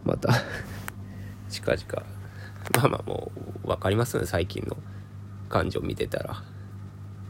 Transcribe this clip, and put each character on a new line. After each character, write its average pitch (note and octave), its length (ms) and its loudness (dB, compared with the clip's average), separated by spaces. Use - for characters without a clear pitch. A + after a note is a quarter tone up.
ま - 140 2
た、 - 160 4
<laughs> - 560 -10
近 - 240 0
々。 - 340 0
ま B2 100 8
あ - 40 8
ま - 100 2
あ、 - 100 -4
も - 220 -2
う、 - 60 0
わ - 80 2
か F#2 120 4
り G2+ 60 8
ま A#2 100 6
す - 100 0
よ - 60 4
ね、 - 60 2
最 F2+ 180 4
近 - 220 -2
の - 80 -2
感 F2 220 4
情 - 100 0
見 - 160 0
て - 120 0
た - 120 0
ら。 - 240 -4